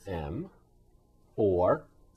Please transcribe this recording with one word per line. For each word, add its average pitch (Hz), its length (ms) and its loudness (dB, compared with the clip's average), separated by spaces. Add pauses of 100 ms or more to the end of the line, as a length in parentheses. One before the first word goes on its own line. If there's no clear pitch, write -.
M, 90 420 -8 (880)
or 98 480 2 (340)